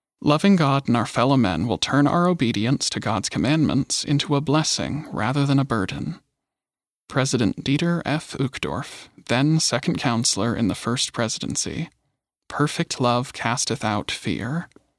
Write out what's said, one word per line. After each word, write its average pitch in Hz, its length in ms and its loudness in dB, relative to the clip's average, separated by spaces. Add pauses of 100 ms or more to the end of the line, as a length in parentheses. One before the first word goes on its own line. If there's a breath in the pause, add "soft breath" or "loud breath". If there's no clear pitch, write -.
(200)
Loving 190 360 4
God 139 320 2
and 120 100 4
our 107 80 0
fellow 131 320 2
men 92 300 2
will 107 100 0
turn 143 300 2
our 175 200 2
obedience 123 640 0
to - 100 -4
God's 107 300 -2
commandments 131 760 2
into 143 320 0
a 139 60 2
blessing 143 680 0
rather 131 340 0
than 139 140 4
a 135 60 2
burden. 113 540 -4 (880)
President 127 560 0
Dieter 170 400 0
F. - 360 -6
Uchtdorf, - 680 -6 (180)
then 147 320 4
second - 400 -2
counselor 113 560 0
in 110 140 0
the 82 60 -2
First - 380 -4
Presidency. - 760 -4 (580)
Perfect - 520 -4
Love 123 320 0
Casteth - 540 -4
Out 104 240 -2
Fear, 120 600 -4 (300)